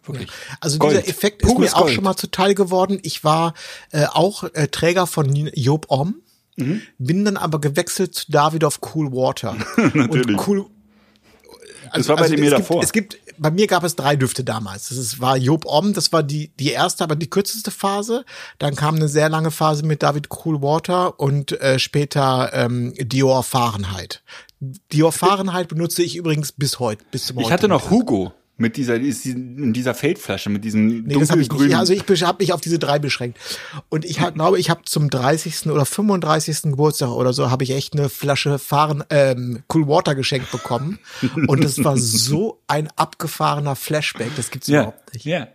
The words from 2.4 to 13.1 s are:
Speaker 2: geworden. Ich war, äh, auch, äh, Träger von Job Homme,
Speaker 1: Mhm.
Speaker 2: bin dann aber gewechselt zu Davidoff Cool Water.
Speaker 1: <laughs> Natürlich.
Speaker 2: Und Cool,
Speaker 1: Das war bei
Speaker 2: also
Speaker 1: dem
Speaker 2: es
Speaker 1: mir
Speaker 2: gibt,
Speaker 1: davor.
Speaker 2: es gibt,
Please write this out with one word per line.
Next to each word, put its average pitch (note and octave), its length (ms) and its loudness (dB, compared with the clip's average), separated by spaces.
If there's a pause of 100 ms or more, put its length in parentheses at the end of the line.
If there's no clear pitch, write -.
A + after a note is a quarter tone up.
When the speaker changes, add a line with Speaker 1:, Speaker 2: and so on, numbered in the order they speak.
Speaker 2:
geworden. F#3+ 480 2
Ich - 220 -8
war, D#3+ 300 2 (380)
äh, D3 140 2
auch, F3 380 0 (100)
äh, D3 140 0
Träger F3 400 2
von C#3 260 0
Job D3 560 0
Homme, D#3 260 0 (420)
Speaker 1:
Mhm. E3+ 260 -2 (140)
Speaker 2:
bin E3+ 280 0
dann G3+ 100 0
aber D#3+ 240 -2
gewechselt E3+ 560 -2
zu - 160 -8
Davidoff D3+ 480 2 (160)
Cool D3 160 -2
Water. B2+ 460 -2 (100)
Speaker 1:
<laughs> G3+ 260 2
Natürlich. B2+ 440 2
Speaker 2:
Und - 100 -2
Cool, G3 180 2 (1300)
Speaker 1:
Das D#3+ 160 0
war D3+ 80 4
bei D#3+ 80 2
Speaker 2:
also D#3 120 4
Speaker 1:
dem D3 80 4
Speaker 2:
es C#3+ 80 6
Speaker 1:
mir F3+ 40 6
Speaker 2:
gibt, G3+ 40 4 (100)
Speaker 1:
davor. E3 140 2
Speaker 2:
es - 100 -2
gibt, G#3+ 240 -2 (200)